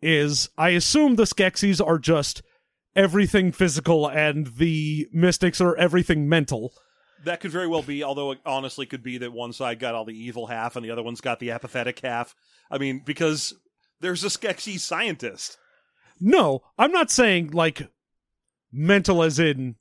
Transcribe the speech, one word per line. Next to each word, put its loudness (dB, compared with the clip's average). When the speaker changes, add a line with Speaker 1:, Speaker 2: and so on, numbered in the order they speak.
Speaker 1:
is 0
I 2
assume 4
the 6
Skeksis 2
are 2
just 0
everything 4
physical 2
and 0
the 0
Mystics 2
are 4
everything 2
mental. 0
Speaker 2:
That -4
could -8
very -4
well 0
be, -6
although -4
it -10
honestly -6
could -12
be -10
that -8
one -10
side -6
got -6
all -6
the -14
evil -12
half -8
and -10
the -10
other -6
one's -8
got -4
the -8
apathetic -6
half. -6
I -6
mean, -4
because -2
there's -4
a -2
Skeksis -6
scientist. -8
Speaker 1:
No, 2
I'm 4
not 2
saying, 2
like, -2
mental 4
as 2
in 0